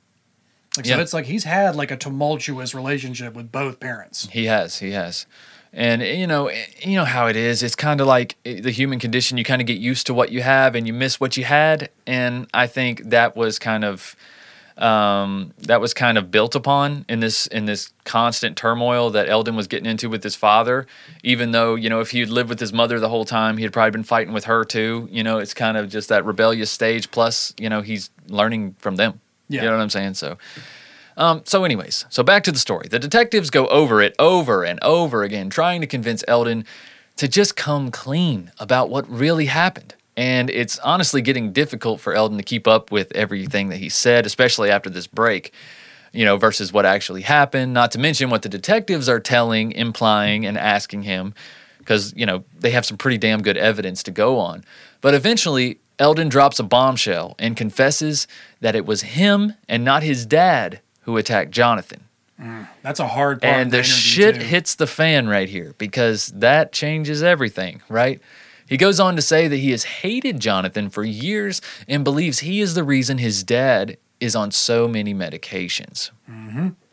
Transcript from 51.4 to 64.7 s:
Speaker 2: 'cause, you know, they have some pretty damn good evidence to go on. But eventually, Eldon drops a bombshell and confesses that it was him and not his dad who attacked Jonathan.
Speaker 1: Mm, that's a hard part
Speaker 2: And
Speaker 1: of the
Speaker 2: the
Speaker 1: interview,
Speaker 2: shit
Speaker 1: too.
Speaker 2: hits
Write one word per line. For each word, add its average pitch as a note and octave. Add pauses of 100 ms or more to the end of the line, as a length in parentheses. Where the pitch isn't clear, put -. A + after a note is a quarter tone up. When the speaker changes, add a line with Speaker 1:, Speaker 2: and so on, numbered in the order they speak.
Speaker 2:
'cause, G2+
you A2+
know, F#2 (140)
they A#2+
have A#2+
some G#2+
pretty B2+
damn G#2+
good G2
evidence G2
to -
go G#2+
on. E2+ (360)
But C#3
eventually, C#3+ (200)
Eldon D#3
drops C#3
a -
bombshell A2+
and A2+
confesses C#3+ (340)
that A2
it G#2
was G#2
him G3+ (140)
and A#2
not C#3
his C3
dad C#3+ (240)
who A#2
attacked G#2
Jonathan. A#2 (400)
Speaker 1:
Mm, A2 (140)
that's C#3+
a C3+
hard C#3
part B2+
Speaker 2:
And B2+
Speaker 1:
of A#2+
the A#2+
Speaker 2:
the B2
Speaker 1:
interview, B2+
Speaker 2:
shit G3+
Speaker 1:
too. A#2+
Speaker 2:
hits E3